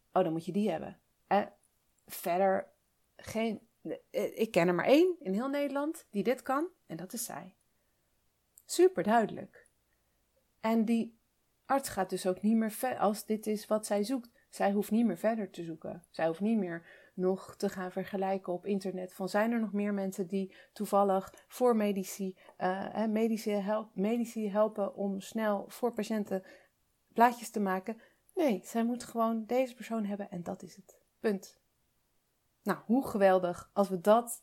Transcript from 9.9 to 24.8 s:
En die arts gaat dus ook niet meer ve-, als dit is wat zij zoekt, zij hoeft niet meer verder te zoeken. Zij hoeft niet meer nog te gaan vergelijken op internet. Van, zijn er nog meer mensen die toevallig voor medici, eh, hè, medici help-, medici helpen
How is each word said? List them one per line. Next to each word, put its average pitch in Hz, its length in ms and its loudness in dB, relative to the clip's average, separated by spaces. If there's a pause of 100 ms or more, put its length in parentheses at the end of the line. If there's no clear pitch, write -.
En 226 240 4
die 226 340 0 (480)
arts 269 220 0
gaat 190 220 -2
dus 185 160 -4
ook 185 160 0
niet 220 140 4
meer 220 160 2
ve-, 254 260 -4
als 208 260 2
dit 214 220 -2
is 214 200 -4
wat 214 200 0
zij 208 180 0
zoekt, 240 260 -4 (200)
zij 196 220 0
hoeft 202 180 0
niet 226 160 4
meer 175 120 0
verder 220 320 -2
te 175 140 -12
zoeken. 165 460 -10
Zij 160 160 -2
hoeft 165 140 0
niet 220 180 2
meer 170 460 -6 (100)
nog 185 420 -2
te 202 120 -2
gaan 185 240 -6
vergelijken 190 600 -4
op 175 140 -6
internet. 185 460 -4
Van, 185 160 -6
zijn 214 240 0
er 233 80 0
nog 208 120 -2
meer 202 220 -2
mensen 190 320 -4
die 190 280 -4 (180)
toevallig 196 600 2 (160)
voor 247 280 2
medici, 196 600 -2 (200)
eh, 185 340 -2
hè, 220 160 -2
medici 220 440 0
help-, 208 460 -2
medici 220 540 -2
helpen 214 440 0